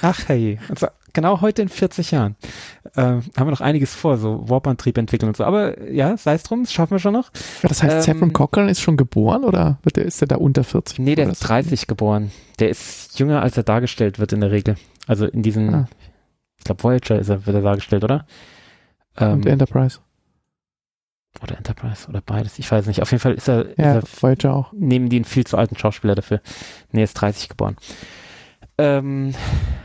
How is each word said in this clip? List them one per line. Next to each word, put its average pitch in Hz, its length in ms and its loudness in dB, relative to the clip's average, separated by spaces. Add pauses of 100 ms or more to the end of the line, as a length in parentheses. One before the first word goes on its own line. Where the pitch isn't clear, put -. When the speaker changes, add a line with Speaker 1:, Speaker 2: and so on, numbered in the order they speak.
Speaker 1:
Ach - 260 0
hey. 113 320 0 (100)
Und - 100 -6
zwar - 140 -2 (200)
genau 170 280 2
heute 214 200 0
in 196 80 -2
vierzig - 420 -4
Jahren. 107 240 0 (600)
Äh, 135 60 0
haben 123 220 2 (120)
wir 127 160 2
noch 135 100 -2
einiges 143 320 0
vor, 143 240 0
so 110 320 -4
Warp-Antrieb 127 480 0
entwickeln 113 320 0
und 107 80 -2
so. 110 60 -2
Aber 196 480 -2
ja, 143 260 0
sei's 156 240 0
drum, 240 220 -4
das - 100 -6
schaffen 165 180 0
wir 196 80 0
schon 202 140 0
noch. 247 160 -2 (320)
Speaker 2:
Das 165 220 0
heißt, 156 120 4 (120)
Speaker 1:
Ähm, 160 60 4
Speaker 2:
Saffron 160 200 2
Cochran 196 360 2
ist 175 120 -2
schon 156 160 2
geboren 127 460 2
oder 175 400 2
wird 160 140 0
der, - 80 2
ist 170 160 -6
der 143 80 2
da 135 80 2
unter 135 260 2
vierzig? - 340 -4
Speaker 1:
Nee, 135 160 2
der 151 120 2
Speaker 2:
Oder 98 80 -2
Speaker 1:
ist - 80 -10
dreißig 135 440 0
geboren. 104 460 0 (280)
Der 110 100 4
ist - 500 -8
jünger, 147 240 2
als 127 140 0
er 120 60 2
dargestellt 110 540 0
wird 107 160 -2
in 107 80 0
der 101 100 2
Regel. 104 260 0 (280)
Also 107 220 0
in 110 160 -2
diesen, 107 320 0
Speaker 2:
Ah. 135 120 0 (680)
Speaker 1:
ich - 60 -20
glaub, - 200 -4
Voyager 120 360 2
ist 98 100 -2
er, 98 160 -2
wird 101 100 0
er 101 60 0
dargestellt, 101 420 0
oder? 139 220 0 (880)
Speaker 2:
Und - 300 2
Speaker 1:
Ähm, - 20 0
Speaker 2:
Enterprise. 135 520 2 (1400)
Speaker 1:
Oder - 160 -10
Enterprise - 520 -8
oder 104 100 -6
beides, 107 400 -6
ich - 100 -10
weiß 107 180 2
nicht. 107 140 -2
Auf - 100 -2
jeden 123 100 2
Fall 127 140 2
ist - 120 -10
er, 117 200 2 (120)
Speaker 2:
Ja, 143 200 6
Speaker 1:
ist 107 40 -2 (120)
er - 60 -20
Speaker 2:
Voyager 135 320 4
auch. 139 200 -4
Speaker 1:
nehmen 127 340 2
die 120 80 2
einen 120 100 2
viel - 220 0
zu - 100 -2
alten 107 200 0
Schauspieler 104 360 0
dafür. 101 280 -2 (500)
Nee, 110 120 2
ist 104 100 -2
dreißig - 340 -2
geboren. 101 300 -4 (1000)
Ähm, 139 560 0 (520)